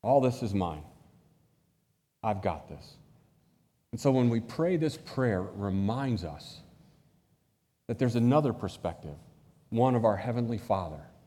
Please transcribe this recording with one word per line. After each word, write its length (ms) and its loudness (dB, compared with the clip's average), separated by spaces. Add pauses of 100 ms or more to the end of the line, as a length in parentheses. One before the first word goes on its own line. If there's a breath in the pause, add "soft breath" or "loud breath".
All 160 6
this 240 0
is 100 -4
mine. 300 -2 (1400)
I've 200 -2
got 260 -4
this. 300 -18 (960)
And 60 -8
so 100 2
when 200 4
we 100 0
pray 380 -2
this 180 -2
prayer, 480 -2
it 120 -8
reminds 680 -2
us 380 -12 (1300)
that 120 -4
there's 160 2
another 380 4
perspective, 640 -8 (520)
one 260 2
of 100 2
our 100 4
Heavenly 420 -4
Father. 440 -4 (260)